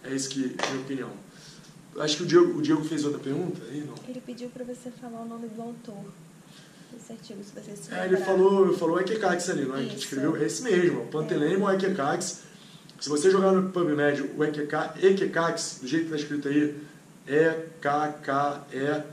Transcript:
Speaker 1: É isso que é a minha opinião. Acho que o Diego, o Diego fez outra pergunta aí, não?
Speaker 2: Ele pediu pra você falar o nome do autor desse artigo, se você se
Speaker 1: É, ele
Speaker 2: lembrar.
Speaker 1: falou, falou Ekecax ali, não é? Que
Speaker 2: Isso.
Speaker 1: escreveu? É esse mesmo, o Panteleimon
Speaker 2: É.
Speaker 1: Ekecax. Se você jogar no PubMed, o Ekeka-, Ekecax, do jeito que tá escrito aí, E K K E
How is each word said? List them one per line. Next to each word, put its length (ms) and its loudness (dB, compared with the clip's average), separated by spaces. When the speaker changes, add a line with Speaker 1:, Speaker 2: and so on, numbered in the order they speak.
Speaker 1:
É 100 -8
isso 160 -4
que 300 -4
é 60 -2
a 60 -2
minha 120 -4
opinião. 260 -6
Acho 200 -2
que 60 -4
o 20 -4
Diego, 340 6
o 20 -2
Diego 220 2
fez 220 -2
outra 140 -2
pergunta 500 -4
aí, 160 -8
não? 100 -12
Speaker 2:
Ele 160 -10
pediu 240 -12
pra 160 -12
você 240 -12
falar 200 -12
o 60 -10
nome 200 -10
do 140 -12
autor 420 -14
desse 220 -18
artigo, 300 -16
se 100 -18
você 220 -14
se 180 -14
Speaker 1:
É, 120 -4
ele 100 4
Speaker 2:
lembrar. 100 0
Speaker 1:
falou, 520 6
falou 220 2
Ekecax 500 0
ali, 160 0
não 120 -4
é? 60 -2
Que 60 -4
Speaker 2:
Isso. 100 -10
Speaker 1:
escreveu? 360 -2
É 100 0
esse 180 -4
mesmo, 400 4
o 40 -10
Panteleimon 600 0
Speaker 2:
É. 60 4
Speaker 1:
Ekecax. 680 -2
Se 100 -8
você 220 4
jogar 200 6
no 200 4
PubMed, 680 2
o 60 2
Ekeka-, 580 -2
Ekecax, 800 2
do 60 -8
jeito 180 0
que 60 -6
tá 60 -4
escrito 300 -4
aí, 280 2
E 260 4
K 260 0
K 480 0
E 300 -2